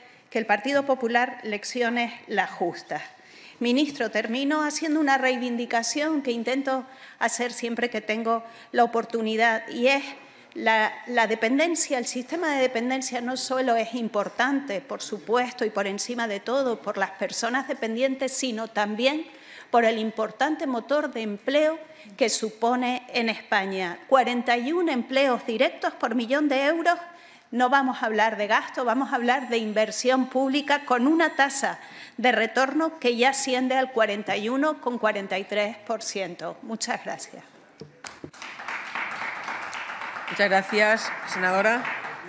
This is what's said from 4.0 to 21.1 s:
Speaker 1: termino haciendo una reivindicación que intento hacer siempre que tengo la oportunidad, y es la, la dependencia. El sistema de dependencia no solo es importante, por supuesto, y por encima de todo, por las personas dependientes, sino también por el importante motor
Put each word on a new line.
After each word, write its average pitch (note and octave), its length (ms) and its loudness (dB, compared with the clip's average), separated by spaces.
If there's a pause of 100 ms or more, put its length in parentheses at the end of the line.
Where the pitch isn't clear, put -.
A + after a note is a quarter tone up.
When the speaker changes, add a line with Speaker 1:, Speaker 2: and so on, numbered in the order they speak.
Speaker 1:
termino C4 540 0
haciendo D4+ 360 0
una C4+ 180 4
reivindicación B3+ 1040 0
que B3 100 -2
intento B3+ 540 -2 (340)
hacer A#3+ 340 0
siempre A#3+ 360 -2
que G#3+ 120 -6
tengo A3+ 420 -2 (280)
la A#3+ 120 4
oportunidad, A3+ 840 0
y A#3+ 180 0
es C#4 160 4 (500)
la, A3 380 2 (160)
la A#3 200 2
dependencia. C4+ 680 0
El A#3+ 80 -4
sistema D4 500 -4
de C4+ 60 2
dependencia B3+ 600 -2
no B3+ 160 -4
solo B3+ 380 0
es A3+ 180 -2
importante, A#3 880 -2
por G3+ 200 -8
supuesto, A#3+ 640 -2
y A3 40 0
por G3+ 160 -2
encima A3+ 420 -4
de G3+ 120 -4
todo, B3 420 -2
por - 160 -6
las G3 140 0
personas A#3+ 560 -2
dependientes, C4 640 -2
sino A3+ 360 -2
también A#3 600 0 (420)
por A#3 160 6
el A3+ 140 2
importante A3 680 -2
motor C4+ 460 0